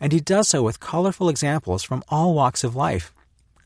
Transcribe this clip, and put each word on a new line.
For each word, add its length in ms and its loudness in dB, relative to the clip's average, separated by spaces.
and 120 0
he 80 4
does 280 2
so 140 2
with 180 -2
colorful 480 0
examples 540 -2
from 260 -6
all 240 2
walks 320 2
of 100 -4
life. 380 -2